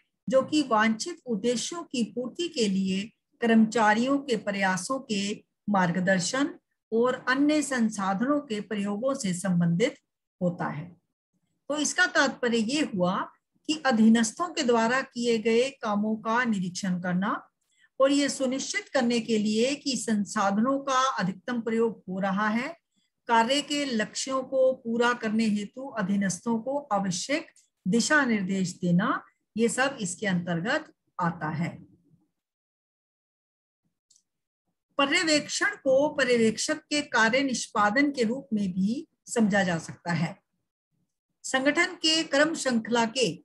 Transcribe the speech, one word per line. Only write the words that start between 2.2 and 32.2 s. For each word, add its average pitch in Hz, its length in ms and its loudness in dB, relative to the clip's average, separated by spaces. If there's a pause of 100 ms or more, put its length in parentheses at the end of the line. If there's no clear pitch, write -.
के 254 200 -2
लिए 190 440 -2 (300)
कर्मचारियों 226 760 4
के 247 180 -2
प्रयासों 196 640 -2
के 202 440 -6 (260)
मार्गदर्शन 185 920 0 (340)
और 247 360 0
अन्य 294 320 2
संसाधनों 226 800 0
के 214 220 -6
प्रयोगों 208 520 -4
से 202 200 -2
संबंधित 175 600 0 (460)
होता 170 280 -2
है। 151 260 -12 (760)
तो 294 80 -4
इसका 302 280 0
तात्पर्य 247 520 0
ये 240 240 0
हुआ 196 500 -2 (360)
कि 302 180 -4
अधीनस्थों 226 680 4
के 311 100 -2
द्वारा 240 380 2
किए 240 360 -2
गए 226 320 2
कामों 214 460 -2
का 226 280 0
निरीक्षण 185 580 -2
करना 185 440 -2 (560)
और 277 100 6
ये 285 180 2
सुनिश्चित 269 600 -4
करने 240 300 0
के 226 180 0
लिए 220 380 0
कि 277 220 -6
संसाधनों 214 840 0
का 262 300 0
अधिकतम 233 520 -4
प्रयोग 226 480 -2
हो 185 100 -6
रहा 196 280 0
है, 240 300 -2 (500)
कार्य 240 340 4
के 285 240 -2
लक्ष्यों 262 580 -4
को 262 300 2
पूरा 240 400 0
करने 226 320 0
हेतु 208 360 -2
अधीनस्थों 202 800 -2
को 269 180 -4
आवश्यक 214 720 -2 (400)
दिशा 240 380 4
निर्देश 190 480 0
देना, 185 500 2 (340)
ये 226 120 2
सब 262 320 -2
इसके 208 260 -6
अंतर्गत 180 680 -2 (260)
आता 170 300 -2
है। 156 340 -6 (3250)